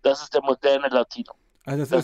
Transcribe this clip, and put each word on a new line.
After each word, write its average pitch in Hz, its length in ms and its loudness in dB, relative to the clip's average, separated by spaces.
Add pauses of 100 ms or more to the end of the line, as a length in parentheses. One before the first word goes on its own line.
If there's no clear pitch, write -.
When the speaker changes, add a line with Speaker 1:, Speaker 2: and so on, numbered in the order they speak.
Speaker 1:
das 139 180 2
ist 143 140 -16
der 139 80 2
moderne 139 460 0
Latino. - 440 -2 (320)
Speaker 2:
Also 139 140 -4
das 131 100 -4
Speaker 1:
Das - 140 2